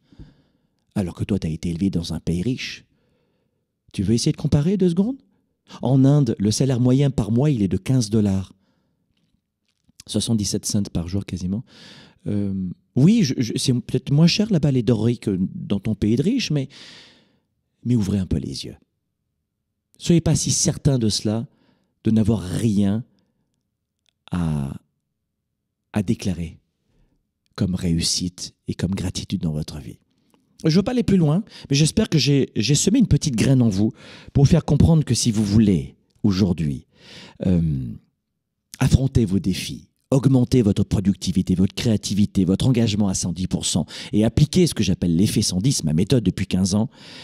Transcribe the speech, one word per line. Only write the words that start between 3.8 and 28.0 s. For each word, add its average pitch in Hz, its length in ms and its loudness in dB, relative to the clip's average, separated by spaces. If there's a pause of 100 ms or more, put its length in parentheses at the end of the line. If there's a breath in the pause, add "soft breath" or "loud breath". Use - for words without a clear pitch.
Tu 101 120 -4
veux 101 100 2
essayer 147 200 0
de - 40 -10
comparer 151 400 0
deux 180 120 2
secondes ? 196 280 -2 (640 loud breath)
En 131 240 4
Inde, 139 320 4
le 104 140 0
salaire 131 280 0
moyen 131 300 2
par 107 220 -4
mois, 131 180 2
il 117 140 0
est 95 40 2
de 92 100 -2
quinze 120 340 -2
dollars. 98 420 0 (1500)
Soixante-dix-sept 104 600 -2
cents 104 160 -2 (100)
par 85 140 -4
jour 98 180 -4
quasiment. 92 400 -6 (600 loud breath)
Euh, 101 260 -4 (420)
oui, 190 280 4
je, 131 160 -2
je, 113 160 -4
c'est - 180 -2
peut-être - 380 -4
moins 156 160 4
cher 214 240 0
là-bas 156 180 2
les 131 140 0
denrées 113 340 2
que 95 220 -2 (160)
dans - 240 -6
ton 110 160 -4
pays 107 220 0
de - 40 0
riche, 208 300 -2
mais, 135 180 -4 (1120 loud breath)
mais 120 120 0
ouvrez 98 240 0
un 92 80 -4
peu 82 100 -2
les 67 280 -8
yeux. 55 100 -14 (1200)
Soyez 170 240 2
pas 160 140 2
si - 160 -2
certain - 480 0
de 113 100 0
cela, 110 380 -4 (560)
de 110 80 0
n'avoir 110 300 2
rien 104 600 0 (1300)
à, 78 440 -2 (1160)
à 208 100 -2
déclarer 87 560 -4 (960)
comme 92 200 -2
réussite 87 800 -4 (120)